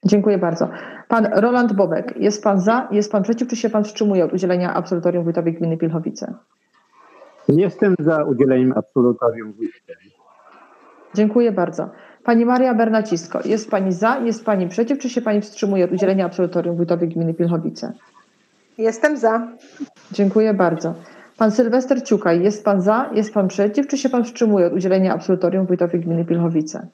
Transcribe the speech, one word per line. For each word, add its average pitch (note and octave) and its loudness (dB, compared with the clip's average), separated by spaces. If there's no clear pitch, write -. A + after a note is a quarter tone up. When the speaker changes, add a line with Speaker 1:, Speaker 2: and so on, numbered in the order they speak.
Speaker 1:
Dziękuję G3+ 2
bardzo. E3+ -2
Pan A3+ 2
Roland A#3+ 2
Bobek. F#3 -2
Jest G#3 -2
pan G3 2
za, A3+ 0
jest G#3 0
pan G3+ 0
przeciw, A#3 -4
czy B3 -6
się A3+ -4
pan G#3+ 0
wstrzymuje G#3 0
od E3 -4
udzielenia F3+ -2
absolutorium F3 -2
wójtowi E3 -2
gminy E3 -2
Pilchowice? D#3+ -4
Speaker 2:
Jestem F#3 4
za D#3 2
udzieleniem C3 2
absolutorium A#2 0
wójtowi. G2+ -12
Speaker 1:
Dziękuję G#3+ 2
bardzo. F3 -2
Pani A#3 4
Maria B3 2
Bernacisko. A3 0
Jest G#3+ -2
pani F#3+ 0
za, A3 0
jest A3+ -4
pani F#3+ 0
przeciw, A#3 -2
czy B3+ -6
się B3 -4
pani G#3 0
wstrzymuje G3 0
od F3 -2
udzielenia F#3+ 0
absolutorium F3 -2
wójtowi E3+ 0
gminy E3 -2
Pilchowice? E3+ -4
Speaker 3:
Jestem A3+ 0
za. A3+ 0
Speaker 1:
Dziękuję G3+ 2
bardzo. E3 0
Pan A3 2
Sylwester B3+ 0
Ciukaj. F3 2
Jest G#3 0
pan G3 2
za, A3 0
jest G#3+ -2
pan G3 2
przeciw, G#3 0
czy C#4 -4
się C4+ -2
pan B3 0
wstrzymuje G#3+ 2
od E3+ 0
udzielenia F#3 2
absolutorium F#3 0
wójtowi F3 0
gminy E3+ -2
Pilchowice? E3 -2